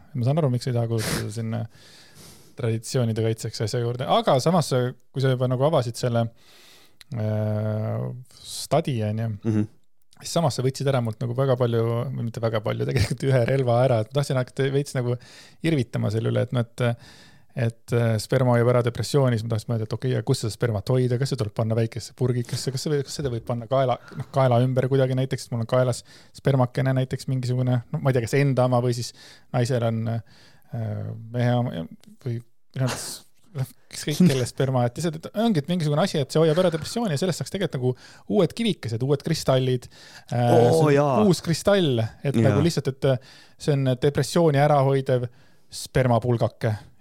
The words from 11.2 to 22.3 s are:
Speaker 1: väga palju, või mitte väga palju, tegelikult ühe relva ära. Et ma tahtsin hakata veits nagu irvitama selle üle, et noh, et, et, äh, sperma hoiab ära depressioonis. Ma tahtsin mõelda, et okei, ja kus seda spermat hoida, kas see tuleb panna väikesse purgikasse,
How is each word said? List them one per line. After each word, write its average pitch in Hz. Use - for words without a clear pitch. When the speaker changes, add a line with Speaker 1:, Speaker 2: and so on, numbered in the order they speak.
Speaker 1:
väga 131
palju, 117
või 127
mitte 113
väga 113
palju, 117
tegelikult 127
ühe 131
relva 123
ära. 127
Et 110
ma 143
tahtsin 139
hakata 135
veits 139
nagu 123
irvitama 123
selle 113
üle, 117
et 120
noh, 123
et, -
et, -
äh, 117
sperma 127
hoiab 120
ära 123
depressioonis. 120
Ma 117
tahtsin 113
mõelda, 110
et 110
okei, 127
ja 123
kus 135
seda 110
spermat 110
hoida, 127
kas 135
see 139
tuleb 107
panna 113
väikesse 113
purgikasse, 123